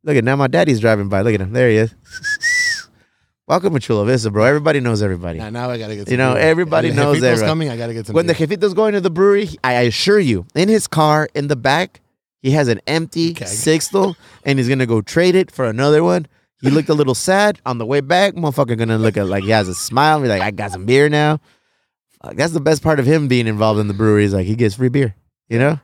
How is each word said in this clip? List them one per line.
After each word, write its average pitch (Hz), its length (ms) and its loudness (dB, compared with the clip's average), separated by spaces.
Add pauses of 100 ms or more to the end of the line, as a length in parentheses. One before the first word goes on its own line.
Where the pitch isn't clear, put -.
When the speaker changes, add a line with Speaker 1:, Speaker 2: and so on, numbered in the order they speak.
Speaker 1:
Look 147 120 0
at, 113 80 2
now 131 100 2
my 139 140 2
daddy's 151 320 2
driving 107 280 0
by. 98 140 0
Look 110 120 0
at 98 60 -2
him. 95 120 -6
There 123 180 2
he 107 60 4
is. 110 180 0 (1500)
Welcome 175 260 0
to 127 60 0
Chula 104 260 -2
Vista, 113 240 0
bro. 107 140 2
Everybody 147 360 2
knows 113 220 0
everybody. 87 380 -4
Speaker 2:
Nah, 107 100 -10
now 123 180 -8
I 123 80 -6
gotta 107 200 -10
get 101 100 -12
some - 60 -2
Speaker 1:
You 123 40 2
know, 127 180 2
Speaker 2:
beer. - 80 2
Speaker 1:
everybody 160 480 2
Speaker 2:
El - 40 -4
Speaker 1:
knows 143 240 2
Speaker 2:
Jefito's 120 60 0
Speaker 1:
everybody. 117 260 2
Speaker 2:
coming, 156 200 -2
I 117 60 -8
gotta 117 160 -8
get 113 140 -8
some 107 80 -8
Speaker 1:
When 170 120 2
the 170 80 0
Speaker 2:
beer. 160 120 0
Speaker 1:
Jefito's 190 260 -2
going 208 200 0
to 202 80 -2
the 180 100 -2
brewery, 202 380 2 (160)
I 127 80 2 (100)
assure 180 380 2
you, 113 340 -2
in 180 140 2
his 220 180 2
car, 151 480 0
in 143 140 -6
the 143 80 0
back, 139 440 -2 (400)
he 131 120 0
has 147 160 2
an 110 180 0
empty 165 480 -4
Speaker 2:
Keg. 98 140 -12
Speaker 1:
Sixtel, 160 680 -2 (300)
and 139 160 0
he's 120 80 0
gonna 131 180 0
go 113 160 0
trade 175 320 0
it 185 160 0
for 131 160 -6
another 143 380 2
one. 175 220 0 (360)
He 135 80 2
looked 151 180 0
a 160 60 2
little 135 220 0
sad 196 500 0
on 123 120 -4
the 113 60 -6
way 139 160 0
back. 180 340 0
Motherfucker 135 440 -2
gonna 113 180 0
look 110 200 0
at, 101 100 -2
like, 98 160 -2
he 104 80 -4
has 104 180 2
a 90 60 -8
smile, 147 480 0
be 127 60 -2
like, 101 140 0
"I 104 100 -4
got 101 180 -10
some 95 160 -10
beer 135 220 4
now." 151 320 0 (840)
Fuck, - 140 -14
that's 165 160 -2
the 165 80 -4
best 147 220 0
part 156 180 2
of 120 60 0
him 151 200 2
being 123 220 0
involved 107 320 0
in 104 80 -2
the 101 60 -4
brewery 104 300 4
is, 98 80 0
like, 95 140 -2
he 107 80 -2
gets 110 220 0
free 127 120 -2
beer, 123 260 -2 (340)
you 117 100 -2
know? 143 260 0